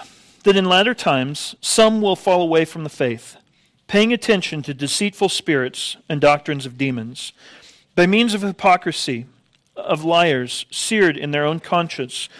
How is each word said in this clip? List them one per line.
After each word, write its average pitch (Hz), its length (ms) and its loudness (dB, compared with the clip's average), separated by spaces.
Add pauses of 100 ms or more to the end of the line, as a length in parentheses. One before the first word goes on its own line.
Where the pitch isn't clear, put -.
(420)
that 196 140 4
in 196 80 4
latter 190 300 4
times 143 680 -2
some 220 400 4
will 196 160 2
fall 180 260 2
away 160 220 4
from 160 200 -8
the 151 60 -10
faith, 120 460 -4 (500)
paying 214 260 2
attention 185 500 0
to 143 120 -8
deceitful 190 540 -2
spirits - 680 -4 (120)
and 151 120 -4
doctrines 147 460 2
of 123 120 -14
demons, 127 540 -6 (600)
by 175 120 4
means 214 280 2
of 202 80 -4
hypocrisy, 180 840 -2 (500)
of - 280 -4
liars, 160 640 0
seared 190 460 0
in 147 140 -8
their 147 140 -2
own 160 160 -2
conscience, 160 680 -6 (120)